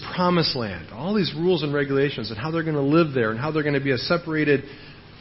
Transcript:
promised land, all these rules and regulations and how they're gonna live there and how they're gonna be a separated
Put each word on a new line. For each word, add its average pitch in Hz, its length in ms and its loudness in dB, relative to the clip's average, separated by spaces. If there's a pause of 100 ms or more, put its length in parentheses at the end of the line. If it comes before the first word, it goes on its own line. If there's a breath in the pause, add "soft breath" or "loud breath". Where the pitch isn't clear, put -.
(140)
promised 180 400 2
land, 98 380 -6
all 156 240 -4
these 147 180 0
rules 165 300 2
and 143 100 -2
regulations 139 560 0
and 110 80 -10
how 151 140 -6
they're 165 100 -2
gonna 151 200 0
live 151 320 4
there 113 180 2
and 110 80 -4
how 151 120 -4
they're 151 120 0
gonna 143 160 2
be 139 120 0
a 123 60 2
separated 151 680 0 (560 loud breath)